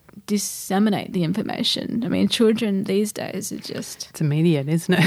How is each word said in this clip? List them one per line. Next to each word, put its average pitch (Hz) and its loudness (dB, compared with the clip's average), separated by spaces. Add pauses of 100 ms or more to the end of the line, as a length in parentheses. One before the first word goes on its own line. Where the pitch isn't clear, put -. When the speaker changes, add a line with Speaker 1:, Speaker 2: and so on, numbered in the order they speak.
(260)
Speaker 1:
disseminate 202 0
the 180 0
information. - -2
I 175 -2
mean, 185 2
children 214 2
these 208 0
days - -8
are - -6
just - -12
Speaker 2:
It's - -8
immediate, 151 2
isn't 165 2
it? 160 6